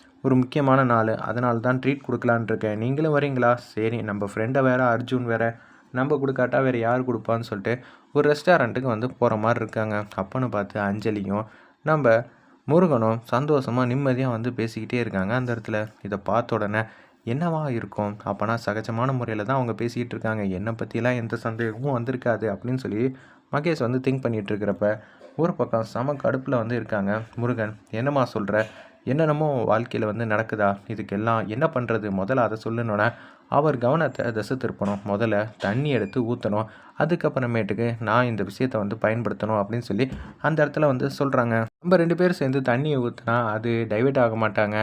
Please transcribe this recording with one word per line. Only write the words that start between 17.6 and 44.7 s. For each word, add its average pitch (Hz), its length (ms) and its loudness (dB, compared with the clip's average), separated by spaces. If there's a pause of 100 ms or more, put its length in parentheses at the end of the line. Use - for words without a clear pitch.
இருக்கும்? 104 440 -4 (120)
அப்பனா 104 320 -2
சகஜமான 113 560 -2
முறையில 113 320 -4
தான் 131 120 0
அவங்க 120 160 0
பேசிக்கிட்டு 117 420 -4
இருக்காங்க. 110 340 -2
என்னை 101 240 -4
பத்திலாம் 117 460 -2
எந்த 113 180 -4
சந்தேகமும் 117 580 -4
வந்திருக்காது" 117 540 -2
அப்படின்னு 123 340 -4
சொல்லி 104 200 -2 (480)
மகேஷ் 147 320 -2
வந்து 123 180 0
திங்க் 131 220 -2
பண்ணிட்டு 110 280 -2
இருக்கிறப்ப, 101 340 -2 (520)
ஒரு 165 160 2
பக்கம் 113 320 -2
செம 127 300 -4
கடுப்புல 131 420 -2
வந்து 113 180 -2
இருக்காங்க 107 360 -2 (240)
முருகன். 113 400 -2 (160)
"என்னம்மா 131 360 0
சொல்ற? 101 280 -2 (500)
என்னென்னமோ 151 420 2 (180)
வாழ்க்கையில 110 400 0
வந்து 107 200 -2
நடக்குதா? 107 440 2 (200)
இதுக்கெல்லாம் 110 580 -2
என்ன 117 200 0
பண்றது? 113 440 -2
முதல்ல 104 340 2
அதை 107 140 -2
சொல்லுனோட" 113 440 0 (460)
அவர் 143 280 4
கவனத்தை 127 540 0
திசை 110 240 -2
திருப்பணும். 101 500 -4
"முதல்ல 104 300 0 (220)
தண்ணி 127 320 0
எடுத்து 113 340 0
ஊத்தணும், 110 460 -2 (300)
அதுக்கப்புறமேட்டுக்கு 120 880 0 (120)
நான் 117 280 4
இந்த 107 160 -2
விஷயத்தை 117 360 -2
வந்து 101 180 -4
பயன்படுத்தணும்" 107 640 0
அப்படின்னு 117 280 -4
சொல்லி 110 180 0 (360)
அந்த 156 180 0
இடத்துல 151 280 2
வந்து 131 260 2
சொல்றாங்க. 127 420 2 (220)
நம்ம 180 200 4
ரெண்டு 170 180 2
பேரும் 180 220 2
சேர்ந்து 135 240 0
தண்ணியை 131 380 2
ஊத்துனா 120 380 0 (140)
அது 113 200 -2 (160)
டைவர்ட் 127 320 2
ஆக 117 160 4
மாட்டாங்க, 107 480 2